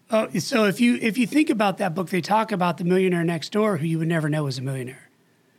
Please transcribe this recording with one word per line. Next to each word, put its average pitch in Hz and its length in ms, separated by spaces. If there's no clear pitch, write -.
Oh, 220 200
so 226 260
if 202 140
you, 240 220
if 220 160
you 240 100
think 302 220
about 208 300
that 190 160
book, 185 140
they 180 120
talk 220 320
about 180 240
the 190 80
millionaire 180 380
next 165 280
door 208 260
who 143 100
you 160 120
would 165 80
never 160 220
know 151 180
is 131 120
a - 20
millionaire. 131 480